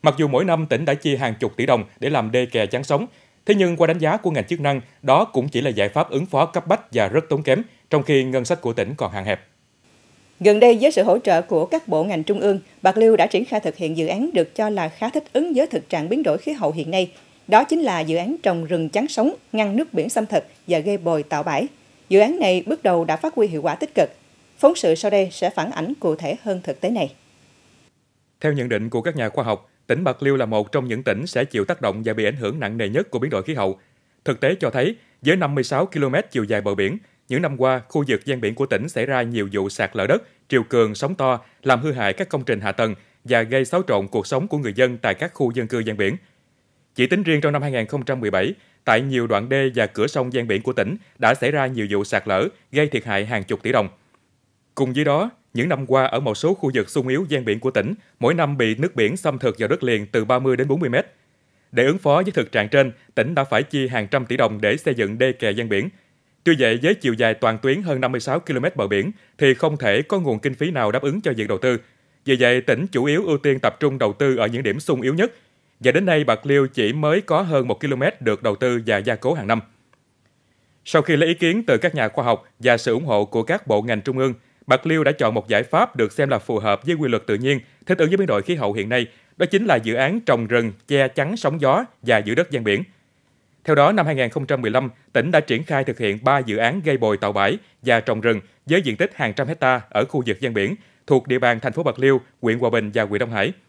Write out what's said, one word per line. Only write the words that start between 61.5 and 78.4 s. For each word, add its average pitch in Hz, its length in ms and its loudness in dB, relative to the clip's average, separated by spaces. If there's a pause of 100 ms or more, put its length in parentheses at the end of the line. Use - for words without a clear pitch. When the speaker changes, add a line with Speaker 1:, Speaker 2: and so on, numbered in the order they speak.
Speaker 1:
Để 120 140 4
ứng 160 120 2
phó 151 260 2
với 190 80 -4
thực 120 200 -2
trạng 104 180 0
trên, 139 220 -2 (240)
tỉnh 139 200 0
đã 139 80 0
phải 135 200 0
chi 139 240 -4
hàng 113 200 -4
trăm 127 180 -2
tỷ 123 120 -4
đồng 107 240 0
để 107 160 0
xây - 160 -2
dựng 110 240 -2
đê 127 140 2
kè 113 220 -2
ven 113 160 -4
biển. 107 200 0 (540)
Tuy 165 160 6
vậy, 120 240 2
với 180 100 2
chiều 127 200 0
dài 113 200 2
toàn 110 280 0
tuyến 139 200 0
hơn 147 200 -2
năm 127 100 -2
mươi 123 100 -4
sáu 139 180 -2
ki-lô-mét 135 360 -2
bờ 104 120 -2
biển 101 240 0 (260)
thì 135 160 4
không 151 240 0
thể 117 240 2
có 190 180 -2
nguồn 131 200 -2
kinh 135 160 -4
phí 170 160 -4
nào 120 200 0
đáp 127 100 0
ứng 143 200 -2
cho 151 160 -2
việc 107 100 -2
đầu 101 100 0
tư. 123 200 0 (480)
Vì 135 140 4
vậy, 123 220 4
tỉnh 139 260 0
chủ 135 180 0
yếu 160 200 0
ưu 156 120 0
tiên 139 220 0
tập - 200 0
trung 135 180 0
đầu 110 160 0
tư 135 240 0
ở 110 100 0
những 117 160 -4
điểm 104 160 -2
xung 135 220 -2
yếu 131 120 0
nhất. 208 180 0 (480)
Và 127 120 2
đến 180 140 2
nay, 156 180 2
Bạc 117 220 0
Liêu 139 220 2
chỉ 117 260 0
mới 151 280 0
có 170 200 0
hơn 147 260 0
một 165 160 -4
ki-lô-mét 139 380 -2
được 110 220 -2